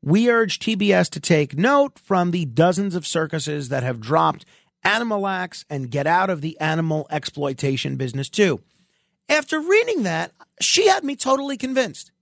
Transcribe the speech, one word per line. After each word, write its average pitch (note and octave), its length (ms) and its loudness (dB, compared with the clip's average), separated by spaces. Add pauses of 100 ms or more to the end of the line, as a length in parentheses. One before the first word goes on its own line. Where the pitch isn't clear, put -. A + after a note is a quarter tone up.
We G#3+ 280 4
urge A3+ 280 2
T - 180 -2
B G3+ 160 2
S F3+ 180 4
to - 100 -12
take D3 380 0
note C#4 420 2
from F3+ 320 0
the F3 140 -2
dozens E3+ 500 2
of E3 100 -6
circuses D3 640 -4
that C3 140 -2
have B2 160 -4
dropped D#3 460 0 (380)
animal G#3 440 0
acts F#3 420 -6
and C3+ 220 -6
get C#3+ 160 0
out F#3 220 2
of E3 120 -4
the D#3 180 -8
animal D#3+ 520 0
exploitation C#3 880 -4
business C3 320 -6
too." F3+ 320 2 (680)
After D4+ 320 0
reading G4+ 420 2
that, E3+ 280 -4 (280)
she - 280 2
had F#4+ 160 4
me C#4+ 120 -6
totally C4+ 400 -2
convinced. B3+ 560 -4 (100)